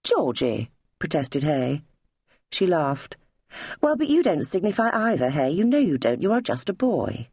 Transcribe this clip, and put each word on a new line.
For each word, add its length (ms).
"Georgie," 680
protested 440
Hay. 400
She 160
laughed. 520
"Well, 160
but 100
you 160
don't 200
signify 500
either, 380
Hay. 200
You 140
know 140
you 180
don't. 240
You 100
are 100
just 280
a 40
boy." 580